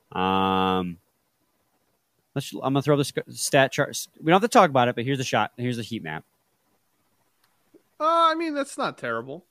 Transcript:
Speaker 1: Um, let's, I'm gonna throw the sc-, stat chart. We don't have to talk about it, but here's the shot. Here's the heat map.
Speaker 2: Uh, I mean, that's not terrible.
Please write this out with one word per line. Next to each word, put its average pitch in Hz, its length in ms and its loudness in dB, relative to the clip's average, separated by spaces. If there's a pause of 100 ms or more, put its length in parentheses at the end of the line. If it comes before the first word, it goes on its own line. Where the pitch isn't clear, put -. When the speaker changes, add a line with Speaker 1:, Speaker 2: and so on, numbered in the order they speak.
(120)
Speaker 1:
Um, 95 880 0 (1400)
let's, - 200 -8
I'm 135 200 -4
gonna 139 80 0
throw 147 160 2
the 143 80 0
sc-, - 240 -8
stat 135 420 2
chart. - 240 -4 (240)
We 156 120 0
don't 190 100 6
have 226 80 0
to - 20 -10
talk 190 200 6
about 127 160 4
it, 123 80 -2
but 120 80 -4
here's 135 160 -4
the 131 40 -2
shot. 117 340 0
Here's 120 200 -4
the 117 60 -8
heat 104 180 -10
map. 80 220 -10 (1800)
Speaker 2:
Uh, 330 320 4
I - 20 0
mean, 320 220 -4
that's 285 240 -6
not 180 180 -4
terrible. 127 540 -8